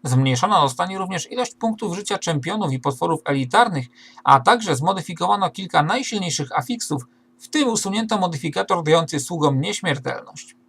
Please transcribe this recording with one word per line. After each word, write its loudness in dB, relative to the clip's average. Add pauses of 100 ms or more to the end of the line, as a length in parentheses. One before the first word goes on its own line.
Zmniejszona 4
zostanie 0
również -6
ilość -4
punktów -4
życia -4
czempionów -2
i -2
potworów -2
elitarnych, 2 (380)
a 6
także 4
zmodyfikowano 0
kilka 0
najsilniejszych -2
afiksów, -4 (360)
w -20
tym 2
usunięto -2
modyfikator -2
dający 2
sługom 0
nieśmiertelność. -6 (120)